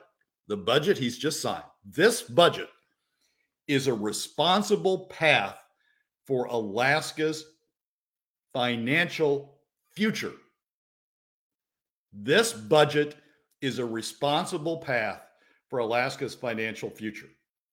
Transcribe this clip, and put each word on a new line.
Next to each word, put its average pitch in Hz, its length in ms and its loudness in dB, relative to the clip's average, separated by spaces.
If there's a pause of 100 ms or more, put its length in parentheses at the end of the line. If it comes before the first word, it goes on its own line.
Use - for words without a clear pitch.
(480)
the 104 100 -4
budget 139 420 0
he's 123 180 -4
just - 240 -4
signed, 92 220 -6 (200)
this 180 380 2
budget 135 480 2 (1000)
is 131 200 2
a 131 80 2
responsible 175 1120 0
path 127 500 2 (680)
for 127 180 0
Alaska's 135 1000 -2 (1080)
financial 139 1000 0 (340)
future. 190 440 -2 (1800)
This 131 400 2
budget 147 600 4 (460)
is 127 180 -4
a 123 60 -2
responsible 147 920 -2
path 110 440 -2 (460)
for 131 120 -4
Alaska's 120 560 -2
financial 110 560 -6
future. - 380 -10 (440)